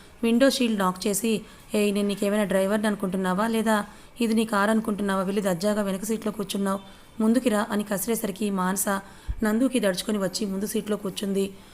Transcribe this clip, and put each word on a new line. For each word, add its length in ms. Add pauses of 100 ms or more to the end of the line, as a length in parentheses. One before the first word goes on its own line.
(220)
విండో 280
షీల్డ్ 300
నాక్ 260
చేసి, 340 (340)
"ఏయ్, 200
నేను 140
నీకేమైనా 360
డ్రైవర్ని 420
అనుకుంటున్నావా, 600
లేదా 380 (360)
ఇది 140
నీ 100
కారు 260
అనుకుంటున్నావా? 520
వెళ్ళి 200
దర్జాగా 400
వెనక 220
సీట్లో 280
కూర్చున్నావు, 460 (440)
ముందుకి 260
రా" 220
అని 140
కసిరేసరికి 640
మానస 380 (560)
నందుకి 360
దడుచుకొని 380
వచ్చి 280
ముందు 200
సీట్లో 300
కూర్చుంది. 540 (220)